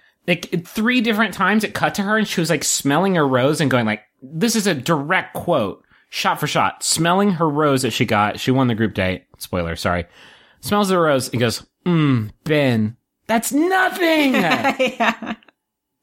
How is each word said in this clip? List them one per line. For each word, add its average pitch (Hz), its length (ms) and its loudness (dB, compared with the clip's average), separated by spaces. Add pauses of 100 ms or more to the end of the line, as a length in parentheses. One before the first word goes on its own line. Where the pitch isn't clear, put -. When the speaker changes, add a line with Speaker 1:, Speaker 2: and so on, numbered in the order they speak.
(280)
Speaker 1:
like, 170 400 -4
three 247 340 0
different 214 320 0
times 202 300 2
it - 100 -6
cut 156 220 -2
to 202 80 -2
her 208 140 0
and 208 100 0
she - 140 -4
was, 156 80 0
like, 160 140 0
smelling 175 540 0
a 151 80 4
rose 135 360 2
and 131 100 2
going 120 140 2
like, 107 180 -2 (180)
this 165 340 -2
is 208 120 0
a 170 80 0
direct 156 580 -2
quote, 151 500 -2 (260)
shot 180 300 -2
for 147 80 -4
shot, 123 360 -2
smelling 185 480 2
her 160 180 0
rose 143 340 2
that 117 80 0
she 123 140 -2
got. 104 340 0
She - 120 -2
won 131 160 2
the 117 80 0
group 107 180 0
date. 92 300 -2 (140)
Spoiler, 85 380 -6
sorry. 87 300 -2 (560)
Smells 208 280 0
the 185 100 2
rose 143 300 2
and 120 100 -2
goes, 117 260 -2 (200)
"Mm, 143 460 2 (120)
Ben, 127 540 0 (300)
that's 226 260 -2
nothing." 330 800 2
Speaker 2:
<laughs> 208 100 2 (560)
Yeah. 226 360 -2 (680)